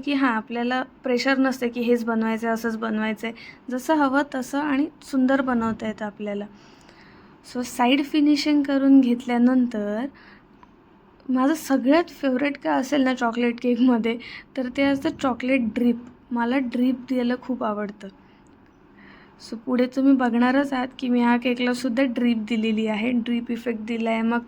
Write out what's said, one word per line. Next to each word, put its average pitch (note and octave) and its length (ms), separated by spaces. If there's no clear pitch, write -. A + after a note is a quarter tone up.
की C#4+ 80
हां, C4+ 180
आपल्याला A#3+ 520
प्रेशर C4 560
नसते C4 300
की A#3+ 120
हेच A#3 240
बनवायचं A3+ 420
आहे, A3+ 80
असंच A3+ 220
बनवायचं A3 500
आहे. A#3 100
जसं B3+ 240
हवं C#4 280
तसं B3+ 240
आणि C#4+ 280
सुंदर C4+ 380
बनवता A3+ 460
येतं G#3+ 180
आपल्याला. G3+ 420
So B3 80
साईड B3+ 420
फिनिशिंग D4 580
करून C4+ 380
घेतल्यानंतर A#3+ 1040
माझं C4 260
सगळ्यात C#4 540
फेवरेट C#4 500
काय D4 220
असेल C4+ 220
ना B3+ 120
चॉकलेट A#3+ 460
केकमध्ये, A#3 580
तर B3+ 200
ते C#4 60
असतं C#4 280
चॉकलेट B3+ 380
ड्रिप. A#3+ 220
मला A#3+ 280
ड्रिप B3 360
द्यायला B3 480
खूप B3 220
आवडतं. G#3 440
So A3+ 80
पुढे B3+ 280
तुम्ही C4+ 260
बघणारच B3+ 600
आहात B3+ 160
की C4 100
मी B3 120
ह्या A#3+ 160
केकला B3 360
सुद्धा B3 300
ड्रिप A#3+ 340
दिलेली A3 500
आहे, G#3+ 240
ड्रिप A#3+ 400
इफेक्ट A#3 300
दिला A3+ 300
आहे. A3+ 120
मग A#3 260